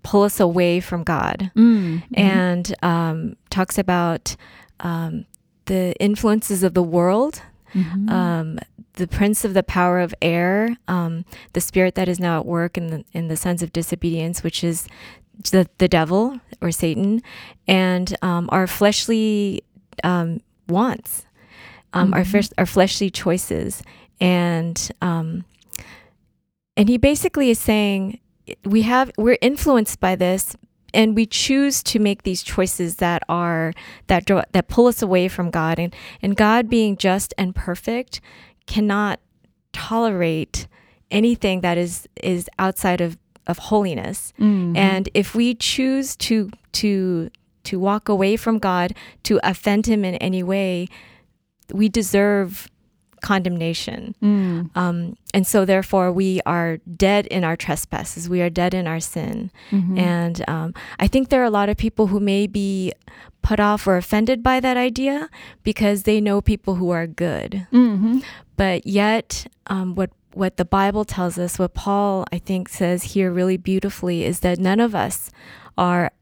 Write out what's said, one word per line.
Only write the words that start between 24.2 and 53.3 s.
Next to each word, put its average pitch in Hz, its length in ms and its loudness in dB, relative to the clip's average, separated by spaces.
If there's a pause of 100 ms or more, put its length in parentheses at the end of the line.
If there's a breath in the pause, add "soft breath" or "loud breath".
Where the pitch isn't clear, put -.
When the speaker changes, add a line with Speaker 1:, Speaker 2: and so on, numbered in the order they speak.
Speaker 1:
um, 165 440 -4 (1300 loud breath)
and 208 140 6
he 247 80 4
basically 285 520 4
is 226 100 4
saying 202 600 0 (460)
we 208 160 4
have, 247 360 2
we're 233 240 4
influenced 262 600 2
by 185 160 2
this, 185 380 0 (380)
and 220 220 4
we 220 100 4
choose 277 580 0
to - 160 -2
make 202 240 0
these 185 200 -4
choices 185 540 -2
that 175 320 0
are, 165 440 -2 (340 loud breath)
that 175 180 0
draw, 190 260 2
that 180 160 2
pull 240 200 4
us 240 140 0
away 185 280 2
from 175 200 -4
God. 165 300 -2
And, 175 160 -4 (260 loud breath)
and 202 140 0
God 220 340 2
being 220 280 2
just 196 400 0
and 185 180 -4
perfect - 640 -6 (480 soft breath)
cannot 208 520 0 (540)
tolerate 185 960 -2 (420)
anything 208 520 2
that 175 160 0
is, 175 300 -4 (140)
is 180 280 -2 (100)
outside 185 420 0
of, 170 160 -2 (300)
of 170 100 -4
holiness. 196 840 -4
Speaker 2:
Mm-hmm. 190 360 2
Speaker 1:
And 190 380 2
if 202 200 0
we 233 220 2
choose 262 640 -2
to, 214 340 -2 (220)
to, 185 560 0 (340)
to 190 160 -6
walk 202 300 0
away 196 260 2
from 226 240 0
God, 180 340 0 (300 loud breath)
to - 200 2
offend 202 440 0
him 214 180 2
in 180 100 -4
any 185 280 -2
way, 180 440 -2 (840 soft breath)
we 208 180 2
deserve 202 800 0 (540)
condemnation. 175 1000 -4